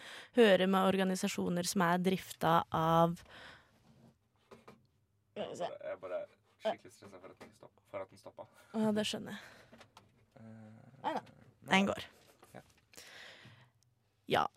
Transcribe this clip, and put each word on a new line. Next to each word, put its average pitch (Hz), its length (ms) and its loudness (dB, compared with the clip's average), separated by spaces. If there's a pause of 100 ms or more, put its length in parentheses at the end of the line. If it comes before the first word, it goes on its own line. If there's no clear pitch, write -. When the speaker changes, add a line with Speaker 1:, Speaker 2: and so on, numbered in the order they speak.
(360)
Speaker 1:
Høre 190 320 6
med 190 200 4
organisasjoner 190 800 0
som 196 140 0
er 175 180 4
drifta 175 720 2
av 165 500 4 (2000)
Skal - 180 -6
vi 151 60 -10
se. 175 80 -6
Speaker 2:
Jeg - 280 -8
er - 100 -8
bare, - 180 -8
jeg - 440 -16
er - 0 -
bare 214 120 0
skikkelig - 180 -18
stresset 101 280 -20
for 92 100 -18
at 90 80 -20
den - 160 -20
stopp-, - 360 -20
for 98 120 -8
at - 80 -12
den 98 80 -20
stoppa. - 280 -18 (260)
Speaker 1:
Ja, 214 180 0
det 208 160 -2
skjønner 208 300 -8
jeg. - 460 -20 (520)
Speaker 2:
Eh, - 80 -20 (600)
Speaker 1:
Neida. - 200 -4
Speaker 2:
nei. - 540 -14
Speaker 1:
Den 196 100 4
går. - 180 -4 (480)
Speaker 2:
Ja. - 80 -16 (1700)
Speaker 1:
Ja, - 140 2 (140)